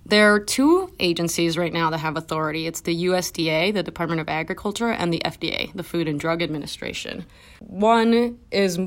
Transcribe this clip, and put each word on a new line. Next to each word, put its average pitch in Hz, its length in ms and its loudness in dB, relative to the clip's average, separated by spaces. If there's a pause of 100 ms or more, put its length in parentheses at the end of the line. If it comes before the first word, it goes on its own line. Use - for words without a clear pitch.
There 208 280 6
are 208 80 4
two 330 580 4
agencies 170 580 0
right 175 140 0
now 165 180 0
that 160 100 -2
have 156 180 -4
authority. 156 500 -4
It's 165 140 -8
the 170 120 -2
U 180 220 0
S 180 160 -2
D 160 180 -2
A, 165 220 2
the 190 120 0
Department 165 360 -4
of 156 80 -6
Agriculture, 190 640 -4
and 170 220 -2
the - 100 -2
F - 160 -6
D - 140 -4
A, - 200 -6
the 175 100 -8
Food 165 260 -4
and 147 100 -2
Drug 165 220 -2
Administration. - 840 -8 (340)
One 233 800 2 (140)
is 190 360 0